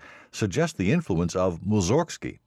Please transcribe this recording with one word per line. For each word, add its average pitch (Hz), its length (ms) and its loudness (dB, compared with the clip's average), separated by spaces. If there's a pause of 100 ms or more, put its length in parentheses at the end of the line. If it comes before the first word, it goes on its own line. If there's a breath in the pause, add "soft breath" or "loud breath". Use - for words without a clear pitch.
(300 loud breath)
suggest 123 460 -2
the 95 160 2
influence 90 420 0
of 87 280 0
Mussorgsky. 104 840 0